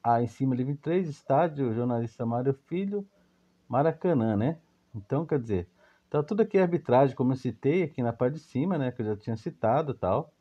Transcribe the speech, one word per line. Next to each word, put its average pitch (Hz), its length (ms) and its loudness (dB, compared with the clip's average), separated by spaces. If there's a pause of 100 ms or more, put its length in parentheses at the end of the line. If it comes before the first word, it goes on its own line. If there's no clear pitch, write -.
A 120 180 4
em 120 60 0
cima 131 280 -2
de 123 80 -2
vinte 143 140 -4
e - 40 -16
três, 170 280 0
estádio, 139 640 0
jornalista 120 500 -2
Mário 123 300 0
Filho, 196 540 -6 (600)
Maracanã, 139 720 0
né? 135 220 -2 (340)
Então, 135 320 -4
quer 151 140 -2
dizer, 107 280 -4 (440)
tá 147 100 0
tudo 202 200 -2
aqui 220 180 2
arbitragem, 143 560 4
como 127 160 0
eu 131 60 0
citei 135 440 -2
aqui 143 220 -4
na 117 100 0
parte 127 220 0
de 160 60 -12
cima, 165 360 -2
né? 131 140 -2
Que 123 100 -10
eu 107 60 -2
já 107 100 -2
tinha 113 180 -6
citado 123 580 -2
e - 20 -6
tal. 107 460 -2